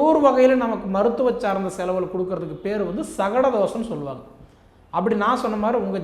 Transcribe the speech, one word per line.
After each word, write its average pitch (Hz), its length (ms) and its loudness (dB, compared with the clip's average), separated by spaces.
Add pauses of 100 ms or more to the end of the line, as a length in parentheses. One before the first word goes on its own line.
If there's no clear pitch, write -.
ஒரு 311 160 4
வகையில 254 340 6
நமக்கு 226 380 -2
மருத்துவ 233 440 2
சார்ந்த 190 320 -2
செலவுகள் 185 440 -4
கொடுக்கறதுக்கு 180 500 -6
பேர் 202 240 -2
வந்து 202 140 -6 (140)
சகட 220 380 2
தோஷம்னு 226 380 0
சொல்லுவாங்க. 143 320 -8 (680)
அப்படி 196 320 0
நான் 254 180 2
சொன்ன 214 220 -2
மாதிரி 240 200 2
உங்க 190 200 -4